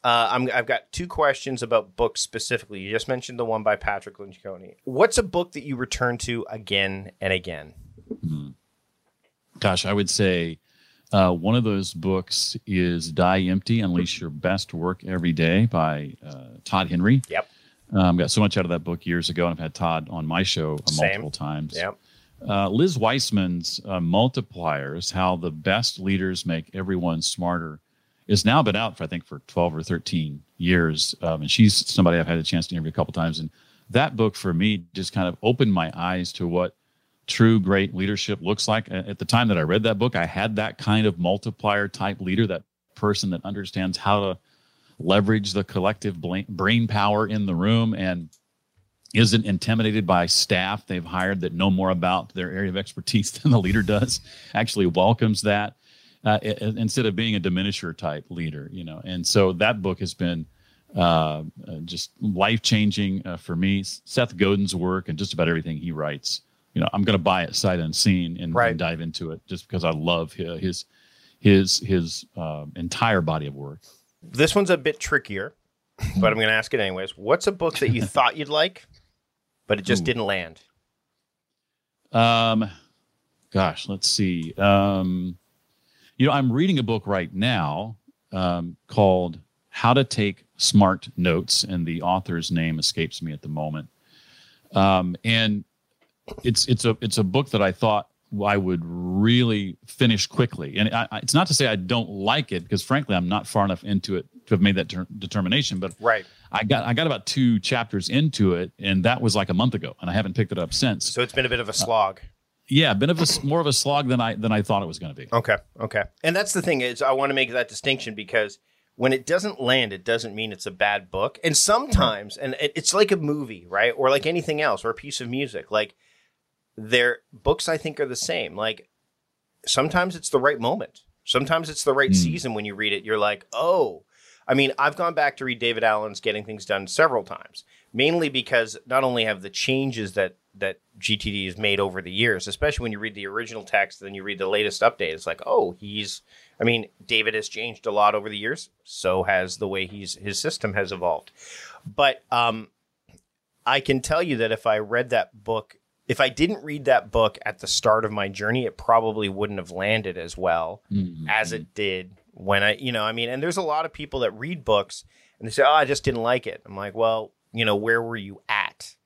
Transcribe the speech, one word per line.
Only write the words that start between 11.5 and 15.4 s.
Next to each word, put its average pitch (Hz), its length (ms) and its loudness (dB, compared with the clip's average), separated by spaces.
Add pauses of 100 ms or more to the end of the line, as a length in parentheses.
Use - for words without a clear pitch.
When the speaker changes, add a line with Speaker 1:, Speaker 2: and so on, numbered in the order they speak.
Speaker 2:
of 123 80 2
those 98 300 -2
books 92 640 -2 (120)
is 87 440 0
Die 92 300 4
Empty, 98 400 0
Unleash 87 400 -2
Your 85 80 -8
Best 90 440 -4
Work 87 320 -4
Every 87 260 -2
Day 82 340 4